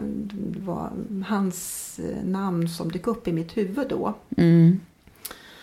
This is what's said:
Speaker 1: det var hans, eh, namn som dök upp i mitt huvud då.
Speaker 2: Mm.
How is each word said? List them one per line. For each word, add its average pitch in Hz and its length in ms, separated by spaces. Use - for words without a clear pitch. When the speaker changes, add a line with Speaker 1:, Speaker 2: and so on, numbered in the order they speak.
Speaker 1:
det 196 260
var 185 300
hans, - 720
eh, - 260
namn 185 440
som 165 220
dök 175 160
upp - 200
i 170 60
mitt 165 240
huvud 214 320
då. - 240
Speaker 2:
Mm. 170 420